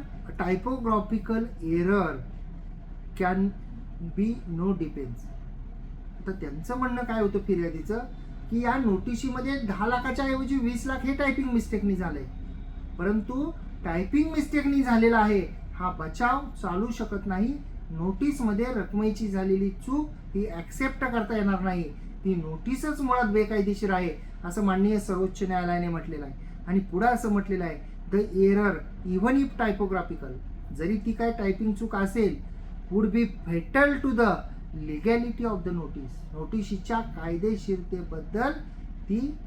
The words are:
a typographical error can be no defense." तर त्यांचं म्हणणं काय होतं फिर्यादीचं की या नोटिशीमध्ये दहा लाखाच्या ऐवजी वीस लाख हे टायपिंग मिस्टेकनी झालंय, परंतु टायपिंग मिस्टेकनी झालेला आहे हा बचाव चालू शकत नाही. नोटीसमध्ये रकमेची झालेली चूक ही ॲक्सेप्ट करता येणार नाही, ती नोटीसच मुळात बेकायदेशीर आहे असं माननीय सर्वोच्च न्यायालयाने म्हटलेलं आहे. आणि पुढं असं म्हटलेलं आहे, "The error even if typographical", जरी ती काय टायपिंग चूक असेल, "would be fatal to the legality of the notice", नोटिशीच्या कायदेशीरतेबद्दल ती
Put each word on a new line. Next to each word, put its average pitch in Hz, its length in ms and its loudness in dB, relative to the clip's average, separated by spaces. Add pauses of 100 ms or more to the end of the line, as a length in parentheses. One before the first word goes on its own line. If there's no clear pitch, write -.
(280)
a - 100 -8
typographical 220 1040 0 (320)
error 175 380 4 (1040)
can 185 260 2 (720)
be 214 100 4 (280)
no 180 160 2
defense." 147 540 -4 (1000)
तर 190 60 -2
त्यांचं 160 460 -6
म्हणणं 247 260 0
काय 226 160 0
होतं 202 180 4
फिर्यादीचं 175 600 0 (520)
की 233 100 2
या 240 160 2
नोटिशीमध्ये 247 840 0
दहा 202 280 0
लाखाच्या 254 380 0
ऐवजी 262 320 0
वीस 240 300 0
लाख 262 200 -2
हे 277 80 2
टायपिंग 269 380 0
मिस्टेकनी 202 440 2
झालंय, 156 280 -4 (720)
परंतु 226 520 0 (340)
टायपिंग 226 460 2
मिस्टेकनी 277 520 2
झालेला 233 360 8
आहे 208 460 4 (100)
हा 180 160 -2
बचाव 180 500 0 (220)
चालू 190 280 0
शकत 214 360 -4
नाही. 202 280 0 (360)
नोटीसमध्ये 208 760 0 (100)
रकमेची 208 540 0
झालेली 190 420 2
चूक 294 380 -2 (260)
ही 202 120 0
ॲक्सेप्ट 262 580 -4
करता 226 320 0
येणार 196 240 2
नाही, 180 220 0 (420)
ती 190 100 2
नोटीसच 262 680 -2
मुळात 247 320 4
बेकायदेशीर 202 600 2
आहे 180 180 2 (340)
असं 190 200 0
माननीय 196 340 6
सर्वोच्च 190 440 0
न्यायालयाने 175 460 2
म्हटलेलं 160 360 -4
आहे. 135 100 -8 (320)
आणि 185 120 2
पुढं 185 280 2
असं 226 260 4
म्हटलेलं 190 320 2
आहे, 151 300 -6 (160)
"The 202 120 4 (260)
error 196 240 6 (380)
even 214 260 4
if 269 240 2
typographical", 190 720 0 (420)
जरी 175 220 0
ती 220 160 -2
काय 226 200 2
टायपिंग 208 400 2
चूक 214 240 -4
असेल, 196 400 4 (560)
"would 208 180 4
be 233 140 4 (220)
fatal 269 480 4 (100)
to 254 120 2
the 220 140 6 (560)
legality 233 600 0
of 208 200 0
the 175 80 0
notice", 143 600 -6
नोटिशीच्या 202 680 -2
कायदेशीरतेबद्दल 180 1500 -2 (560)
ती 247 260 0 (120)